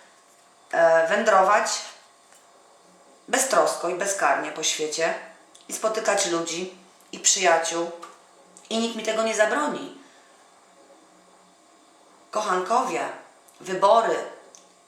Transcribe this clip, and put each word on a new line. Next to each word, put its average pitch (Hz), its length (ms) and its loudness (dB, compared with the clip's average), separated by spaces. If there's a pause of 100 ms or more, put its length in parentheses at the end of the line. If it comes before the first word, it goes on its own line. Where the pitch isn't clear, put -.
(720)
e, 165 360 4
wędrować 208 760 2 (1500)
beztrosko - 640 0
i 180 60 -4
bezkarnie 151 560 -2
po 156 120 -8
świecie 156 500 -2 (540)
i - 60 -10
spotykać 214 520 0
ludzi 165 520 -4 (340)
i 196 80 -12
przyjaciół 170 720 2 (760)
i 220 80 -4
nikt 233 180 -4
mi 214 80 -8
tego 220 200 -2
nie 220 120 -2
zabroni. 196 640 -2 (2250)
Kochankowie, 214 760 -2 (520)
wybory 190 540 4 (720)